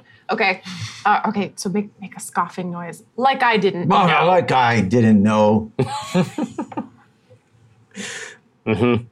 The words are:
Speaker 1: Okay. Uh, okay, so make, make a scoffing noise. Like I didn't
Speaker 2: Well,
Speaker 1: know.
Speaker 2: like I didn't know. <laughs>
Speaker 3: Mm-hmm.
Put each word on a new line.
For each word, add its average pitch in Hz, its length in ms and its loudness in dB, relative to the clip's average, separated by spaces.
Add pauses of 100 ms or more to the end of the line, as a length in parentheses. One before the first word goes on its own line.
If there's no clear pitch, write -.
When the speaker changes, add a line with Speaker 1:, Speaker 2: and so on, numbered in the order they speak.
(300)
Speaker 1:
Okay. 196 320 -2 (440)
Uh, 208 240 2
okay, 202 260 -4
so - 140 -8
make, 208 200 -4 (120)
make 190 160 -16
a - 20 -14
scoffing 180 520 -6
noise. 175 320 -14 (120)
Like 262 280 0
I 233 140 2
didn't 180 300 0
Speaker 2:
Well, 190 200 4
Speaker 1:
know. 160 200 2
Speaker 2:
like 175 240 2
I 117 300 2
didn't 110 400 4
know. 107 560 2
<laughs> 135 40 0 (2750)
Speaker 3:
Mm-hmm. 117 460 2